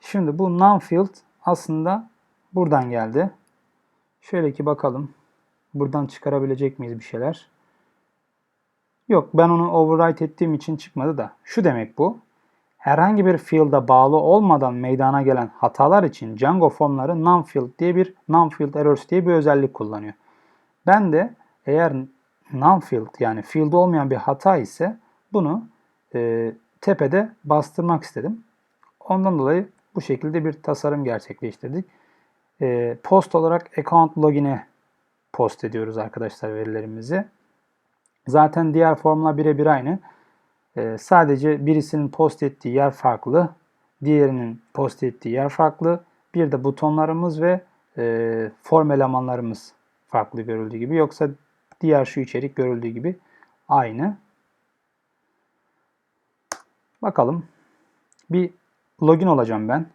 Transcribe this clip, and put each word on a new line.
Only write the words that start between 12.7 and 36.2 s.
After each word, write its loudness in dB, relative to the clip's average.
Herhangi 2
bir 4
field'a 2
bağlı 6
olmadan 4
meydana 0
gelen 0
hatalar 2
için -6
Django 2
formları -2
non-field 0
diye 0
bir, 0
non-field 0
errors 2
diye 0
bir 4
özellik 2
kullanıyor. -10
Ben 4
de 0
eğer 2
non-field 2
yani -2
field -2
olmayan 2
bir 0
hata 0
ise -6
bunu, -2
e, -2
tepede 0
bastırmak -2
istedim. -10
Ondan -2
dolayı 0
bu -6
şekilde -4
bir -4
tasarım -4
gerçekleştirdik. -8
E, -2
post 2
olarak 0
account 2
login'e 0
post -4
ediyoruz -8
arkadaşlar -10